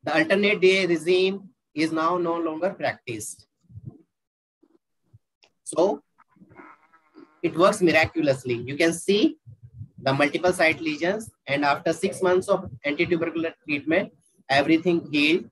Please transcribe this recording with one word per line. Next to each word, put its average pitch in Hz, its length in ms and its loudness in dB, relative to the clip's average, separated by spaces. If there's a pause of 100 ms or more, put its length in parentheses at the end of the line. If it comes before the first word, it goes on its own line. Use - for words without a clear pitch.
The 156 140 -2
alternate 190 440 2
day 190 260 4
regime 185 640 0 (240)
is 160 180 -2
now 160 240 0
no 170 220 -2
longer 165 320 -4
practiced. 120 760 -8 (2250)
So - 400 0 (1400)
it 156 140 -4
works 190 260 4
miraculously. 151 720 2
You 135 220 -8
can 165 180 2
see 208 420 0 (600)
the 135 140 -2
multiple 147 400 0
site 160 280 2
lesions, 165 500 -4 (160)
and 143 180 -2
after 143 280 0
six 190 300 -4
months 185 260 2
of 190 220 0 (140)
anti-tubercular 165 680 -2 (120)
treatment, 156 460 -2 (360)
everything 160 640 2
healed. 151 420 2